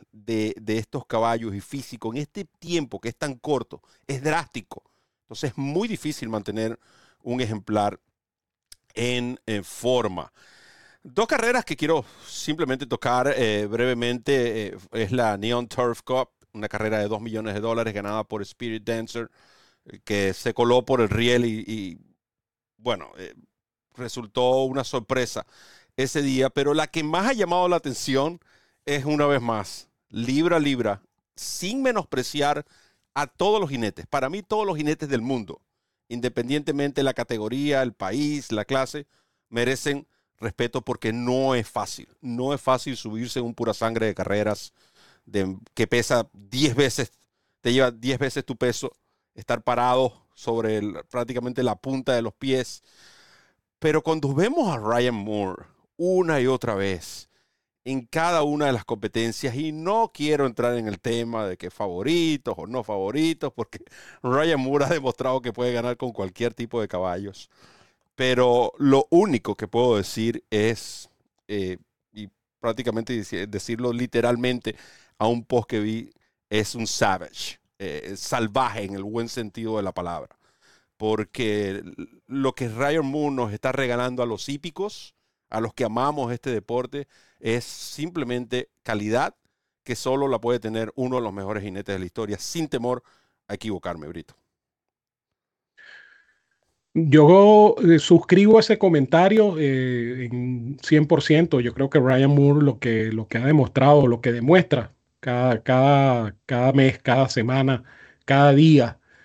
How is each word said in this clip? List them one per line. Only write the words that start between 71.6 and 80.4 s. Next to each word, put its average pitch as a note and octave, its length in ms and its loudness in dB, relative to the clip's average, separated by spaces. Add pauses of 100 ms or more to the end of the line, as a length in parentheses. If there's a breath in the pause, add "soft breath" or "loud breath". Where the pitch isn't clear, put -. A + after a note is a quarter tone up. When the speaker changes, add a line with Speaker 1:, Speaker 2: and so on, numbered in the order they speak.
Speaker 1:
y G#2 160 -16 (320)
prácticamente A#2 540 -4
dici-, G#2 320 -6
decirlo A2+ 440 -6
literalmente A#2+ 880 -2 (400 soft breath)
a G#2+ 120 0
un A#2 160 -2
post A#2+ 260 0
que A2 100 -2
vi, A2 300 -6 (400)
es G#2+ 240 -2
un A2+ 120 -6
savage, - 720 -4 (200)
eh, F2+ 380 -10
salvaje A#2 640 -4
en G2 140 -8
el F#2+ 60 -8
buen A2+ 280 -6
sentido A2 480 -6
de G2+ 40 -2
la F#2+ 100 -4
palabra. F2 460 -10 (600)